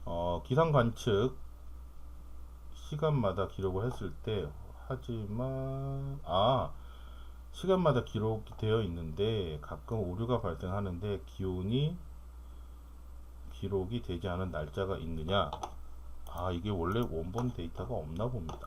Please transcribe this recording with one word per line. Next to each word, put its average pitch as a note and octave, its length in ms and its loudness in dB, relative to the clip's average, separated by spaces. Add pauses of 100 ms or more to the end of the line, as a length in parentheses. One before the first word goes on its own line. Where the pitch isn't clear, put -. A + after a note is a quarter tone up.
어, F2 400 2
기상 D#3 260 6
관측 A#2 640 4 (1400)
시간마다 A#2 760 2
기록을 F#2+ 380 0
했을 G#2 360 -2
때, F#2+ 280 0 (380)
하지만, C3+ 1400 -2
아, A2 480 6 (760)
시간마다 E3+ 540 6
기록이 A2 520 0
되어 A2 260 4
있는데 E2+ 800 0
가끔 - 380 -4
오류가 A2 420 2
발생하는데 F#2+ 840 -2
기온이 G#2 720 0 (1500)
기록이 G2 500 0
되지 F2+ 260 -2
않은 F2+ 240 0
날짜가 F2+ 460 0
있느냐? E2 520 2 (800)
아, F2 220 0
이게 F2+ 180 0
원래 F#2 300 2
원본 G#2+ 520 0
데이터가 F2+ 420 -4
없나 E2 340 -2
봅니다. F#2 380 -4